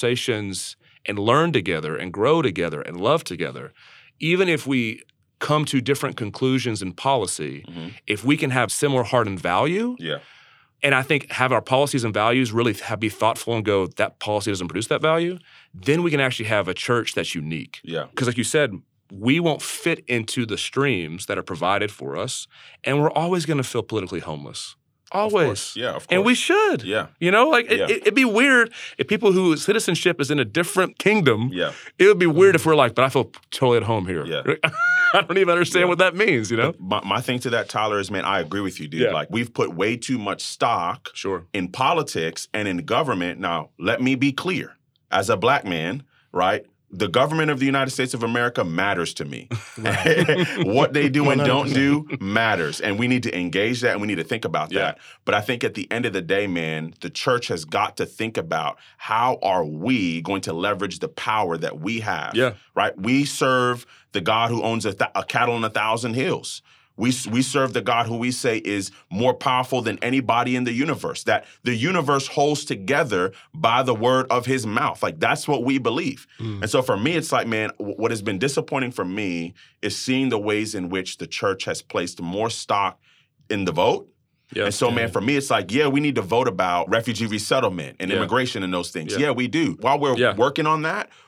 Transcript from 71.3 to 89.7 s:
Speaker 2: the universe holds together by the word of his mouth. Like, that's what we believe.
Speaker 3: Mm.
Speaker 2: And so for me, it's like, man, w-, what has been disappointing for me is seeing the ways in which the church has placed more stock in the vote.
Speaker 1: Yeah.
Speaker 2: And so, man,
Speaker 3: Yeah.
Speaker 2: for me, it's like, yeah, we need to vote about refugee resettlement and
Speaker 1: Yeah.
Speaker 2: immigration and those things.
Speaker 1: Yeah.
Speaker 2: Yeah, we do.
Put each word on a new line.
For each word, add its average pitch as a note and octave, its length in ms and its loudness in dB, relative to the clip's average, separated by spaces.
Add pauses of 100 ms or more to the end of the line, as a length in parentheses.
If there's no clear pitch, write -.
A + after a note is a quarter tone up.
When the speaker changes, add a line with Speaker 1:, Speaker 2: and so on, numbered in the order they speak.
Speaker 2:
the B2 120 0
universe C#3+ 500 0
holds D3 400 0
together G#2 680 0 (200)
by C3 300 2
the B2 100 2
word B2 380 2
of A#2+ 160 0
his B2+ 180 0
mouth. A2 380 -2
Like, E2 160 -2
that's A#2+ 280 0
what C3 160 0
we C3+ 140 2
believe. B2+ 480 -4 (140)
Speaker 3:
Mm. G#2+ 240 -8
Speaker 2:
And A2 80 -2
so F3 100 4
for G#2 160 0
me, D3 180 0
it's D3+ 160 -2
like, A#2+ 140 2
man, A2 320 -2
w-, G2+ 200 -6
what A2+ 120 0
has A2 140 -4
been G2+ 160 -2
disappointing C#3 540 -2
for F#2+ 120 -4
me F2+ 480 -4 (300)
is G#2 120 -4
seeing C3 340 0
the A2+ 100 0
ways G#2+ 340 -2
in F2+ 160 -6
which F#2 300 -4
the E2+ 80 -8
church - 380 -2
has E2 180 -4
placed F2 360 -6
more F#2+ 300 -2
stock G2+ 500 -2 (480)
in G2 180 -2
the F2 60 0
vote. G#2 360 2 (460)
Speaker 1:
Yeah. G2+ 120 -2
Speaker 2:
And G#2 80 -2
so, B2 160 2
man, A#2 180 0
Speaker 3:
Yeah. G2+ 40 -8
Speaker 2:
for G2+ 100 0
me, C3 140 0
it's C#3 160 -2
like, G2 200 0
yeah, D3 180 2
we C3+ 100 2
need D3 160 0
to A2+ 80 0
vote A2+ 240 2
about F2+ 420 0
refugee A2+ 380 0
resettlement G2+ 720 -2
and F#2+ 100 -4
Speaker 1:
Yeah. G2 80 2
Speaker 2:
immigration A2 460 -2
and F2+ 100 -4
those F2 160 -2
things. E2 240 -8
Speaker 1:
Yeah. G2+ 140 -2
Speaker 2:
Yeah, C#3+ 40 2
we B2 160 -2
do. C#3+ 340 -2